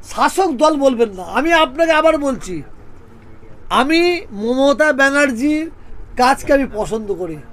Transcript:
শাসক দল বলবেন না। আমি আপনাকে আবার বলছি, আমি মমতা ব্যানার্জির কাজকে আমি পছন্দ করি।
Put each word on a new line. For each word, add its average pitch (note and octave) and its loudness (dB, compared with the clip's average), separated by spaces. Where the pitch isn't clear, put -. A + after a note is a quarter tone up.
শাসক D#4 0
দল D4+ 2
বলবেন B3 2
না। F#3 -12
আমি A#3 -2
আপনাকে D#4+ 2
আবার D#4 4
বলছি, G#3+ -6
আমি E4 2
মমতা C4 2
ব্যানার্জির C#4+ 0
কাজকে C4 2
আমি C#4 2
পছন্দ G#3 -4
করি। E3 -8